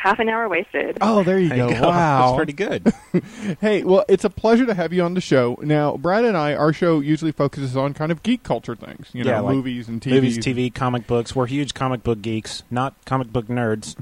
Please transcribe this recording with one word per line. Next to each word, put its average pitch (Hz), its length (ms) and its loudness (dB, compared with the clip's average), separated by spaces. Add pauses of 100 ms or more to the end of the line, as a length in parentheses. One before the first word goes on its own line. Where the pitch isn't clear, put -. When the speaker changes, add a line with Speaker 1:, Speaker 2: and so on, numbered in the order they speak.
Speaker 1:
half 214 200 0
an 226 80 0
hour 226 200 -2
wasted. 165 520 -4
Speaker 2:
Oh, 208 240 2
there 185 160 2
you 175 80 4
Speaker 3:
There 127 100 0
you 120 160 2
Speaker 2:
go. 113 60 -2
Speaker 3:
go. 151 80 4
Speaker 2:
Wow. 156 400 4
Speaker 3:
That's 127 80 2
pretty 147 160 -2
good. 202 400 0 (200)
Speaker 2:
<laughs> 202 480 -4
Hey, 208 220 2
well, 185 260 4
it's 190 160 4
a 202 60 2
pleasure 226 360 4
to 233 80 0
have 170 180 -2
you 180 100 2
on 170 120 0
the 185 60 -2
show. 123 400 2
Now, 147 360 0
Brad 180 280 0
and 226 120 2
I, 147 180 0
our 156 180 2
show 165 280 2
usually 151 320 0
focuses 139 440 -2
on 139 160 0
kind 156 200 -4
of 160 100 -6
geek 240 220 -2
culture 117 320 -4
things, - 360 -18
you 123 120 -8
know, 131 60 2
Speaker 3:
Yeah, 110 100 0
like 104 160 0
Speaker 2:
movies 123 320 -4
and 117 120 -6
T 135 100 -4
V. 127 60 2
Speaker 3:
movies, 123 220 2
T 123 140 -2
V, 123 180 -2
comic 123 380 -4
books. 117 260 -2
We're 127 140 0
huge 139 260 -4
comic 127 300 -4
book 113 180 -2
geeks, 110 480 -6
not 127 240 -4 (100)
comic 131 280 -4
book 113 160 -4
nerds. 117 540 -4